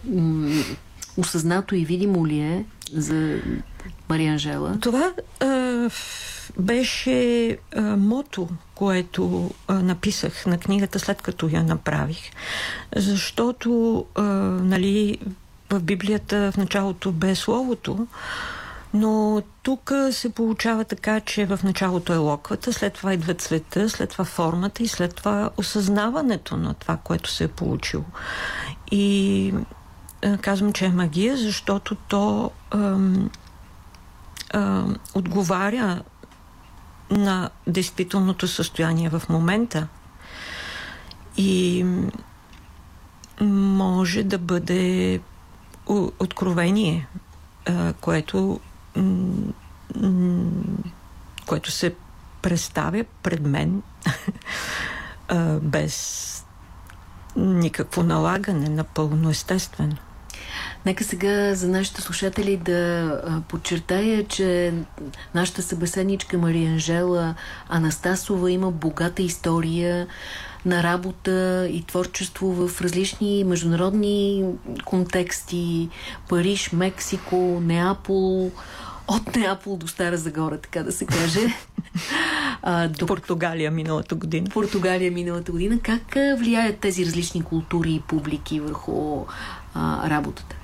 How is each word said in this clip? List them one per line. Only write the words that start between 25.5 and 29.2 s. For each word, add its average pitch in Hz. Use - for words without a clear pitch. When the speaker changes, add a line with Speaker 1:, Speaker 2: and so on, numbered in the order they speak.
Speaker 2:
осъзнаването 208
на 165
това, -
което -
се -
е -
получило. -
И, 196